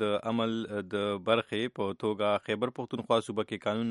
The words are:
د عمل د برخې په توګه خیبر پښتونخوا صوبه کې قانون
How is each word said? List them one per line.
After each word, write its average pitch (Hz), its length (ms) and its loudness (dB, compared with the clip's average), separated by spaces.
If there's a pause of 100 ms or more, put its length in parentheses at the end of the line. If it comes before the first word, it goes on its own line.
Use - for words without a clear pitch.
د 104 100 2 (200)
عمل 113 200 2 (400)
د 101 140 0 (220)
برخې 113 500 2
په 98 260 -2
توګه 104 400 2
خیبر 113 320 -2
پښتونخوا 117 420 0 (100)
صوبه 107 200 -2
کې 104 160 -6
قانون 110 280 0